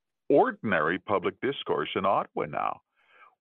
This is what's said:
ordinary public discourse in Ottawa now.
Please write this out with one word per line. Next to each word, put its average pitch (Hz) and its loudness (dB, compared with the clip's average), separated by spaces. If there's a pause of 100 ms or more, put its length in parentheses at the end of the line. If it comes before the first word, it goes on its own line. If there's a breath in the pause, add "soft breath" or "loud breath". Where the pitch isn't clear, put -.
(280)
ordinary 107 2
public 95 -2
discourse - -4
in 95 0
Ottawa 135 -2
now. - -6 (600 soft breath)